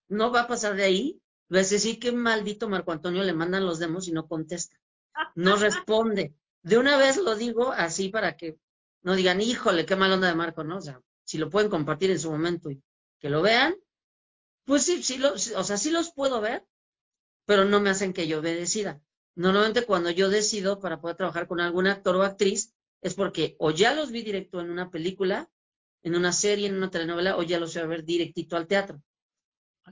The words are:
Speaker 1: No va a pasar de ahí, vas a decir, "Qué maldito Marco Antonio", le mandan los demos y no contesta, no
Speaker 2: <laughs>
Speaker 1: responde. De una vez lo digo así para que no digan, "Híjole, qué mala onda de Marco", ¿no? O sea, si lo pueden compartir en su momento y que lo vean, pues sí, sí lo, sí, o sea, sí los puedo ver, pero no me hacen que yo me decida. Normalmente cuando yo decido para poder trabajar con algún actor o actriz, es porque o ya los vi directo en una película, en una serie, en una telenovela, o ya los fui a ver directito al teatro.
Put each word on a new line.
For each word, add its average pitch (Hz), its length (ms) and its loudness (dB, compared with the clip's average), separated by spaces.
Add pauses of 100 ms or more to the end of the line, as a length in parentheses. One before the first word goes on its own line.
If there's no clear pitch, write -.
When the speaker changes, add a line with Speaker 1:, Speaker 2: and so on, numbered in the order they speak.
Speaker 1:
No 220 240 0
va 240 100 2
a 240 60 -8
pasar 208 280 -2
de 202 80 0
ahí, 196 360 0 (280)
vas 190 200 2
a 202 60 2
decir, 220 260 0
"Qué 240 120 -2
maldito 220 560 -2
Marco 180 240 -2
Antonio", 180 300 -4
le 180 120 0
mandan 180 320 0
los 165 120 -2
demos 175 300 -4
y 170 40 -6
no 160 140 -4
contesta, 165 500 -8 (580)
no 185 220 4
Speaker 2:
<laughs> 202 300 0
Speaker 1:
responde. 214 480 0 (280)
De 175 160 4
una 277 180 4
vez 269 220 6
lo 214 180 0
digo 233 360 -2
así 190 360 -2
para 196 280 -4
que 160 220 -12 (440)
no 180 120 0
digan, 185 260 2
"Híjole, 208 460 0
qué 190 100 2
mala 190 180 4
onda 185 140 4
de 170 60 2
Marco", 165 300 -4
¿no? 170 140 -6
O - 20 -10
sea, 143 200 -14 (240)
si - 140 -8
lo 156 120 -2
pueden 208 200 2
compartir 156 400 0
en 175 80 0
su 160 120 -6
momento 160 400 -4
y 139 120 -12 (380)
que 143 100 -6
lo 151 120 2
vean, 254 340 4 (880)
pues 277 200 2
sí, 349 180 0
sí 262 160 -4
lo, 269 200 2
sí, 226 160 -4
o 190 100 -2
sea, 202 120 -2
sí 214 140 -2
los 330 220 -2
puedo 269 280 -2
ver, 233 260 -4 (800)
pero 202 180 6
no 202 160 4
me 202 100 4
hacen 190 220 0
que 180 140 -2
yo 156 160 -2
me 165 120 -2
decida. 175 460 -4 (360)
Normalmente 208 500 2
cuando 175 240 2
yo 190 180 2
decido 202 520 0
para 165 200 -6
poder 170 160 -6
trabajar 170 300 -4
con 175 140 -4
algún 175 260 0
actor 196 300 2
o 190 60 4
actriz, 196 520 0 (280)
es 160 120 -6
porque 180 440 -2
o 160 120 2
ya 202 240 4
los 302 160 -4
vi 226 120 -6
directo 190 380 -6
en 170 100 -8
una 175 200 -6
película, 190 580 -4 (540)
en 170 140 -2
una 175 160 2
serie, 202 360 0
en 196 80 -4
una 190 140 -2
telenovela, 170 460 -2
o 175 60 -2
ya 170 160 -2
los 165 140 -6
fui 170 100 -6
a 160 40 -4
ver 165 180 -6
directito 170 520 -4
al 165 100 -4
teatro. 196 360 -2 (880)